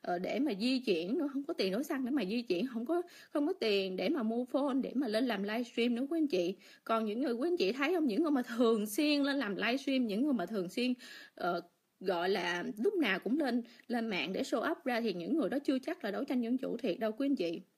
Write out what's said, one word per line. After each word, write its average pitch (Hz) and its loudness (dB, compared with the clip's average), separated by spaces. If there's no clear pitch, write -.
ờ, 180 -2
để 185 -2
mà 269 2
di 254 2
chuyển 202 0
nữa, 294 0
không 277 -4
có 339 -6
tiền 190 0
đổ 220 0
xăng 277 -4
để 233 -2
mà 269 0
di 226 -2
chuyển, 190 0
không 240 -4
có, 349 0
không 294 0
có 349 0
tiền 196 0
để 185 0
mà 294 0
mua 226 0
phone, 269 0
để - -4
mà 262 0
lên 220 2
làm 208 0
livestream 233 0
nữa 247 -2
quý 330 0
anh 311 4
chị. 185 2
Còn 226 0
những 214 -2
người, 269 0
quý 240 0
anh 349 0
chị 196 2
thấy 277 0
không, 320 2
những 226 2
người 320 2
mà 269 2
thường 226 2
xuyên 294 2
lên 277 2
làm 202 -2
livestream, 254 0
những 214 0
người 302 2
mà 190 0
thường 185 -2
xuyên, 247 0
ờ, 175 -2
gọi 185 0
là 175 0
lúc 427 2
nào 220 2
cũng 220 0
lên, 247 0
lên 226 -2
mạng 180 -2
để 220 -2
show 262 0
up 349 -6
ra 240 0
thì 226 0
những 175 -2
người 233 2
đó 247 0
chưa 285 0
chắc 311 -6
là 208 -2
đấu 202 -2
tranh 262 -2
dân 240 0
chủ 180 -4
thiệt 208 -2
đâu 220 0
quý 277 -2
anh 285 2
chị. 170 -4